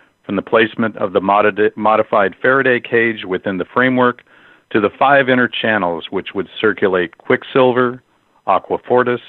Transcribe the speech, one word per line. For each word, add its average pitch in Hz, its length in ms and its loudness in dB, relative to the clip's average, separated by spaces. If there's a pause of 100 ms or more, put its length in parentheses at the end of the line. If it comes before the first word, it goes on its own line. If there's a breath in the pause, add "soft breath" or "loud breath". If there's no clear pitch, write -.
(240 soft breath)
from 101 120 -6
the 92 60 -2
placement 113 540 0
of 101 160 -6
the 95 80 2
modi-, 104 560 2
modified 107 640 0
Faraday 131 400 2
cage 113 440 -2
within 92 340 -4
the 87 60 -4
framework 127 580 0 (480 soft breath)
to 117 100 0
the 101 180 2
five 135 300 4
inner 123 200 2
channels 90 640 -2
which 95 240 -6
would 95 140 -6 (120)
circulate 92 580 0
quicksilver, 127 840 0 (440)
aqua 95 400 0
fortis, 123 420 0